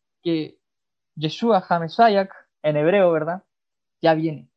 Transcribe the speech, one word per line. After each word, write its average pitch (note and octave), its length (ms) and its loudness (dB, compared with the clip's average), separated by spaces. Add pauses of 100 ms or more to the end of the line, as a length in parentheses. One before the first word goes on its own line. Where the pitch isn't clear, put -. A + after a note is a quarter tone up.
(220)
que D#3+ 380 -6 (560)
Yeshua F#3 520 -2
HaMashiach, F#3+ 640 0 (340)
en D3+ 140 0
hebreo, F3 340 2
¿verdad? E3 320 -4 (580)
Ya D#3+ 120 4
viene. D#3 440 -4